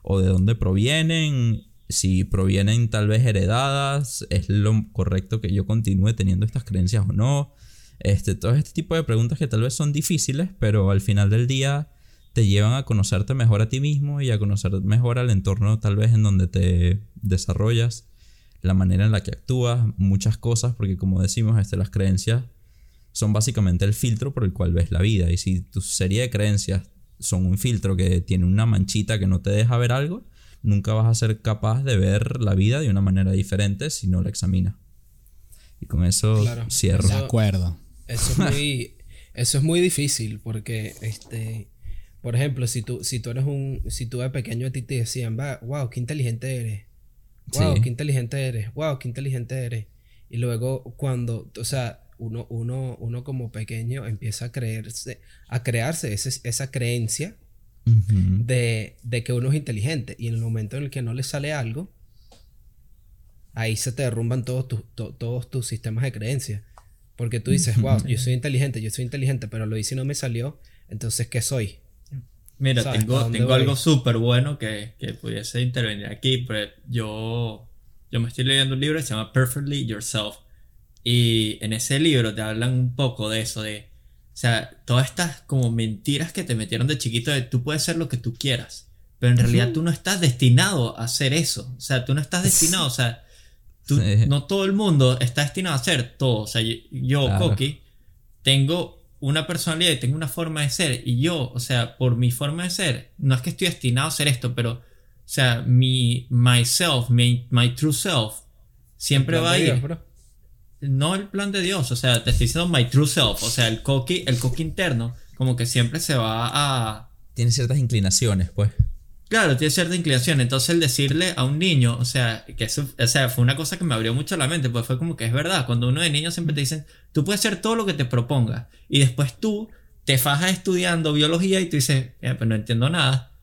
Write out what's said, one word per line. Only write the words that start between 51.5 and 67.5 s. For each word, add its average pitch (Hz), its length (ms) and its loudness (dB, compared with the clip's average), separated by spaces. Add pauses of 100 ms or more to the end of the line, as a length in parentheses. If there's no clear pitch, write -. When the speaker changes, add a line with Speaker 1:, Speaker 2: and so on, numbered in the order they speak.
Speaker 2:
o 117 40 -8
sea, 120 380 -6 (160)
uno, 110 320 -10
uno, 120 500 -6
uno 117 240 -8
como 127 280 -8
pequeño 113 560 -8
empieza 110 380 -6
a 117 60 -10
creerse, 110 680 -8 (300)
a 117 140 -4
crearse 117 500 -2
ese, 127 300 -4
esa 135 280 -6
creencia 120 640 -4 (500)
Speaker 1:
Ujú. 101 600 4
Speaker 2:
de, 117 580 -2
de 117 200 -4
que 123 100 -4
uno 123 160 0
es 143 60 2
inteligente. 131 640 -4
Y 117 100 -8
en 113 80 -4
el 113 60 -2
momento 113 360 -4
en 143 80 -6
el 135 40 -8
que 135 140 -8
no 117 100 -6
le 131 100 -6
sale 147 300 -6
algo, 139 380 -6 (1600)
ahí 113 220 -4
se 127 160 -6
te 139 120 -6
derrumban 117 420 -2
todos 127 220 -4
tus, 110 140 -6 (140)
to-, - 180 -10
todos 120 360 -8
tus 127 180 -6
sistemas 113 360 -6
de 135 80 -2
creencia. 110 520 -6 (520)
Porque 120 240 -4
tú 127 120 -2